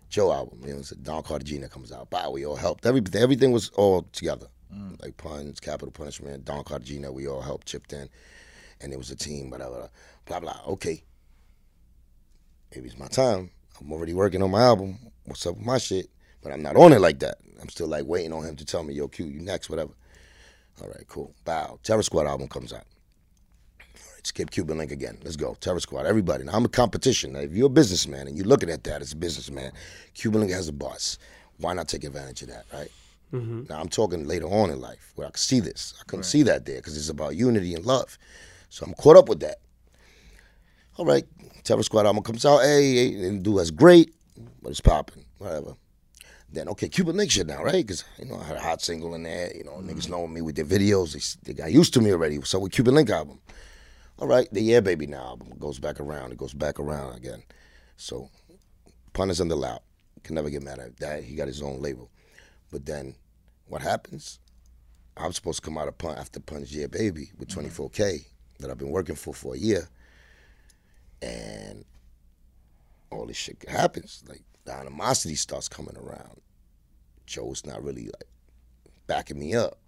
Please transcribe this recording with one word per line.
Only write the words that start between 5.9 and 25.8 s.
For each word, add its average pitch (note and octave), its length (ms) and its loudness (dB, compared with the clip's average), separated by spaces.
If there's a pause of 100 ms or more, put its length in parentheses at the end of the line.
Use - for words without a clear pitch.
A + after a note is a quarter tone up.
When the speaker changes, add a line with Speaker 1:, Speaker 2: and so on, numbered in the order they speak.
Speaker 1:
Punishment, C#2+ 540 -14
Don C#2+ 180 -8
Cartagena, C#2 480 -10
we C2+ 160 -10
all C2+ 140 -8
helped, C#2 240 -10
chipped - 280 -14
in. C#2 160 -14 (680)
And C#2 140 -12
it C2 40 -10
was C2 120 -12
a C2+ 60 -12
team, C#2 340 -10
whatever, B1 400 -14 (360)
blah, F2 140 -10
blah. D#2 280 -12
Okay. E2+ 360 -6 (1700)
Maybe B1+ 140 -14
it's A#1 100 -18
my C#2 80 -14
time. G2+ 440 0 (280)
I'm C#2+ 120 -14
already E2 220 -6
working F#2 300 2
on F#2+ 80 2
my G#2 100 4
album. G2+ 380 4 (260)
What's - 200 -12
up F2 120 -4
with G#2+ 80 -14
my B2+ 120 0
shit? F#2+ 300 -2 (340)
But C#2+ 100 -14
I'm C#2+ 100 -10
not D2 140 -4
on D3+ 180 12
it A2 60 10
like D#2 200 4
that. - 180 -4 (240)
I'm E2 80 -16
still, E2 180 -8
like, D2 180 -4
waiting D#2+ 280 -4
on D#2+ 100 -8
him D#2+ 140 -10
to D2+ 80 -16
tell E2+ 180 -6
me, D2 100 -10
"Yo, C#2+ 140 -6
Q, E2+ 180 -10
you D2 140 -12
next," F2 300 -8
whatever. D#2+ 240 -6 (880)
All G1+ 60 -16
right, - 200 -18
cool. - 260 -12 (120)
Bow. D2+ 380 -6
Terror G#2+ 200 2
Squad D#2 220 0
album C2+ 220 -6
comes B1 260 -12
out. A#1+ 100 -16 (960)
All - 60 -20 (300)
right, - 120 -20
Skip - 220 -8
Cuban D#2+ 300 -4
Link D2 120 -8
again. B1 320 -12
Let's D#2+ 120 -10
go. C2+ 240 -6
Terror F2+ 200 -4
Squad, C2+ 260 -8